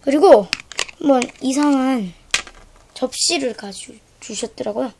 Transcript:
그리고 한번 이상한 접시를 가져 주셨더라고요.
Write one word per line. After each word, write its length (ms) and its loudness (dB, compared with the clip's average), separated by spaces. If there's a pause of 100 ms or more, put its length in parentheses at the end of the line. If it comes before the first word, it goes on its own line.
그리고 460 6 (520)
한번 220 4 (220)
이상한 720 0 (800)
접시를 600 -4
가져 380 -16 (280)
주셨더라고요. 800 -8